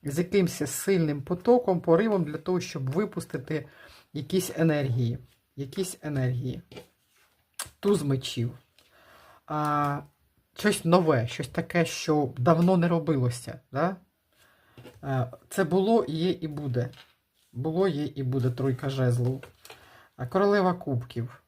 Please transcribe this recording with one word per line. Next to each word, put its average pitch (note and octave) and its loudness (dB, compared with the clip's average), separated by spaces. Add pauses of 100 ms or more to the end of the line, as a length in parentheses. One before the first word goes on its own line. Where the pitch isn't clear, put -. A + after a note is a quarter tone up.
З C#3+ -4
якимось F3 0
сильним D#3 0
потоком, F#3+ 2
поривом F#3+ 4
для D3+ -6
того, F3+ -2
щоб C3+ -6
випустити D#3+ -4 (460)
якісь E3+ -2
енергії. C3 2 (380)
Якісь C#3 -6
енергії. B2+ -2 (1200)
Туз G3 2
мечів. B2+ -2 (960)
А, D3 -2 (560)
щось G#3 0
нове, D#3+ 4
щось - -8
таке, E3+ 0
що D3+ 0
давно F3 6
не E3+ 4
робилося. D3 0 (120)
Да? E3 0 (1040)
А, C3 -2 (240)
це G3 0
було, F#3+ 4
є D#3+ 0
і E3 -4
буде. C3+ -4 (640)
Було, D#3+ 0
є D3 -2
і C3+ -6
буде, B2+ 0
тройка C3 -2
жезлів. B2+ 0 (760)
А, B2+ -6
королева F#3+ 4
кубків. A#2+ -6